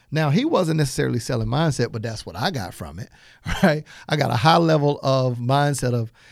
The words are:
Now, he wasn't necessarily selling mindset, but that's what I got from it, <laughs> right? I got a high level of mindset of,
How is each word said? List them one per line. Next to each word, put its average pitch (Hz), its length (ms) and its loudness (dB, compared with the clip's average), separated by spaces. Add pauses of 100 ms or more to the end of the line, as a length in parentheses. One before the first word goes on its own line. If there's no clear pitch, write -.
Now, 151 200 0
he 202 160 2
wasn't 185 320 2
necessarily 135 420 0
selling 113 300 -4
mindset, 131 420 0
but 110 100 -8
that's 113 240 -10
what 90 120 -12
I 131 120 -4
got 101 240 -8
from 78 240 -14
it, 107 120 -14 (260)
<laughs> - 280 -2
right? 151 200 2 (240)
I 165 80 0
got 135 160 0
a 120 60 0
high 165 200 6
level 156 460 2
of 131 340 0
mindset 131 560 0
of, 117 200 -2 (180)